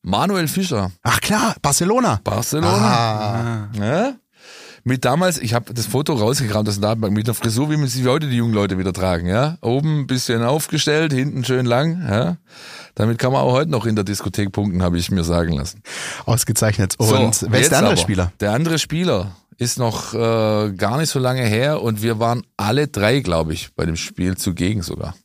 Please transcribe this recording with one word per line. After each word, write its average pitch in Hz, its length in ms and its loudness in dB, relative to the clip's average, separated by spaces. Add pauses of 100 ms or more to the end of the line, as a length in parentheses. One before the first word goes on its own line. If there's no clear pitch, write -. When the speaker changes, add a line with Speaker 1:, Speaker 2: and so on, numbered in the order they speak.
Speaker 1:
Manuel 156 460 0
Fischer. 131 440 -2 (120)
Speaker 2:
Ach 120 160 2
klar, 214 420 0
Barcelona. 175 600 2
Speaker 1:
Barcelona. 151 540 0
Speaker 2:
Ah. 113 1000 0
Speaker 1:
Ja? 175 380 0 (720)
Mit 127 200 0
damals, 165 340 2
ich 113 140 -2
hab 117 200 -4
das 117 120 -4
Foto 143 280 0
rausgekramt 107 540 0
aus 101 80 0
der 104 140 0
Datenbank, 110 240 0
mit 107 140 0
der 117 60 0
Frisur, 117 380 0
wie 151 60 2
man 143 100 0
sie 123 180 -2
heute 147 220 2
die 127 80 0
jungen 117 180 2
Leute 98 240 2
wieder 92 140 0
tragen, 90 360 0
ja. 135 340 0
Oben 143 400 0
ein 127 60 -4
bisschen 123 360 0
aufgestellt, 151 720 0
hinten 131 320 0
schön 127 200 0
lang, 156 400 0
ja. 127 300 0 (580)
Damit 113 240 0
kann 127 140 0
man 135 120 2
auch 127 100 4
heute 151 180 2
noch 113 140 -2
in 110 100 0
der 104 80 2
Diskothek 98 480 -4
punkten, 95 320 0
habe 87 140 2
ich 85 120 -2
mir 90 140 0
sagen 85 300 0
lassen. 71 280 -6 (440)
Speaker 2:
Ausgezeichnet. 110 720 0
Speaker 1:
So, 110 160 4
Speaker 2:
Und 110 340 2
wer 120 120 4
ist 143 60 4
Speaker 1:
jetzt - 40 4
Speaker 2:
der 135 60 4
andere 190 160 4
Speaker 1:
aber. 87 80 2
Speaker 2:
Spieler? 90 400 0
Speaker 1:
Der 104 100 0
andere 160 260 0
Spieler 139 600 -2 (200)
ist 120 220 -4
noch, 117 340 -4
äh, 110 600 0
gar 104 240 0
nicht 160 140 0
so 139 80 -2
lange 127 260 0
her 127 360 0
und 110 200 -2
wir 113 180 0
waren 117 240 0 (140)
alle 127 320 0
drei, 113 320 2
glaub 80 300 0
ich, - 240 -8
bei 82 100 -2
dem 82 100 -2
Spiel 90 400 -4
zugegen 92 480 -2
sogar. 82 420 -8